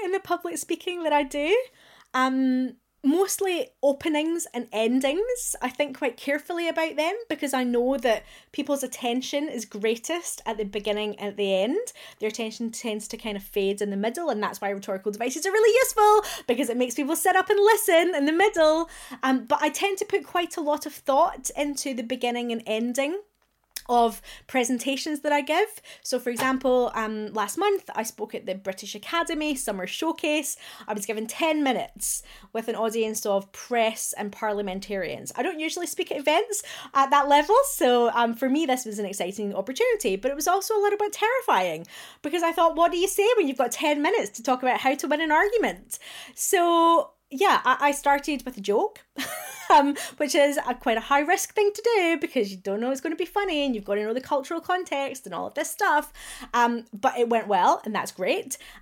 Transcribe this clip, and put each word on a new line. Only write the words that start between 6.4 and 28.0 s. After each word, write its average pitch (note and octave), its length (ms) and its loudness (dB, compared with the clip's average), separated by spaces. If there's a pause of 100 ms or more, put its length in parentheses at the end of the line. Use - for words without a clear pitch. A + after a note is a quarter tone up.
about D#4+ 260 -2
them, D#4 180 0 (140)
because D4 260 -4
I B3+ 120 0
know B3 320 2
that A3+ 260 0 (300)
people's C#4+ 280 -2
attention B3+ 680 -4
is A#3 160 -8
greatest A3+ 800 -4
at A3 120 -6
the G#3+ 60 -4
beginning G#3 560 -4
and G3+ 120 -6
at G3+ 60 -12
the G3 160 0
end. C4+ 380 0 (280)
Their G#3+ 100 -2
attention A3+ 420 -6
tends G#3+ 380 -8
to A3+ 80 -10
kind G#3+ 180 -6
of G3 80 -8
fade G3 380 0
in G#3 80 0
the G3 80 -2
middle, A#3+ 320 -2
and G#3+ 120 -2
that's F#3+ 200 -4
why G3+ 80 -2
rhetorical G3 420 -4
devices B3+ 340 -4
are F#4+ 60 0
really G#4+ 280 6
useful, G#4+ 680 4
because A#3+ 220 2
it A#3 80 -2
makes B3 180 0
people D4 220 0
sit F#4 180 2
up F#4 140 4
and G#4 100 4
listen F#4 560 6
in C#4 100 2
the D4+ 60 2
middle. E4 580 4 (340)
Um, C4 200 2
but C#4+ 180 0
I D4+ 80 2
tend G4 280 0
to G4+ 80 -4
put F#4+ 200 0
quite F4 300 -2
a F4 60 -4
lot D4 240 -2
of D4+ 80 -10
thought - 640 2
into C#4+ 360 -2
the A#3+ 80 -4
beginning A#3+ 520 -4
and A3+ 120 -6
ending B3 540 -2 (720)
of A#3 320 2 (260)
presentations C4 720 -2
that D4 140 0
I D4 80 4
give. D#4 260 2 (360)
So - 140 -2
for B3 120 -4
example, B3+ 640 2
um, G#3+ 380 -4
last G#3 240 -4
month G4 360 0
I A3 100 -4